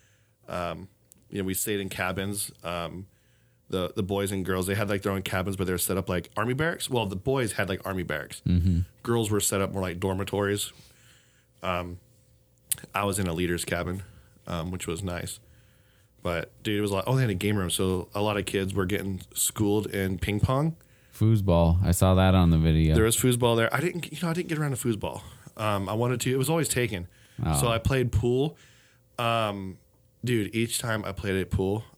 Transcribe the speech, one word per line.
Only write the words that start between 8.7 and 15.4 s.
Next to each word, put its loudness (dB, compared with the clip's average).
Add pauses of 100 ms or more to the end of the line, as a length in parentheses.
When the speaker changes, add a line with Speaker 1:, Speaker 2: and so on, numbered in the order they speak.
Speaker 1:
Girls 0
were 2
set 0
up -2
more -4
like -4
dormitories. -2 (880)
Um, -4 (960)
I 0
was -2
in 0
a -2
leader's -2
cabin, -4 (460)
um, -6
which -8
was -6
nice. -8 (840)